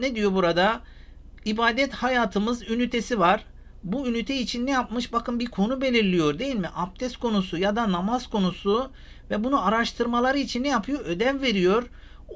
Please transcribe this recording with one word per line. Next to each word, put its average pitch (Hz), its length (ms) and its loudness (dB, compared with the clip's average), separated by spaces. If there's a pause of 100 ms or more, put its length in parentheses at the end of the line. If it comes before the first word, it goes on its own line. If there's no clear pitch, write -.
ne 254 160 -2
diyor 202 180 2
burada? 185 480 4 (640)
İbadet 233 480 2
hayatımız 233 760 0
ünitesi 233 500 0
var. 185 260 4 (380)
Bu 247 240 -4
ünite 233 280 -2
için 240 300 -2
ne 277 60 0
yapmış? 247 420 -2
Bakın 240 260 -2
bir 247 60 -2
konu 240 360 0
belirliyor, 185 580 2
değil 262 160 -2
mi? 175 200 -2
Abdest - 420 -6
konusu 196 400 0
ya 196 180 2
da 226 160 0
namaz 208 360 -2
konusu 202 640 0 (380)
ve 208 140 0
bunu 247 220 0
araştırmaları 240 760 2
için 240 240 -2
ne 277 40 0
yapıyor? 269 380 -2
Ödev 226 360 0
veriyor. 202 420 4 (520)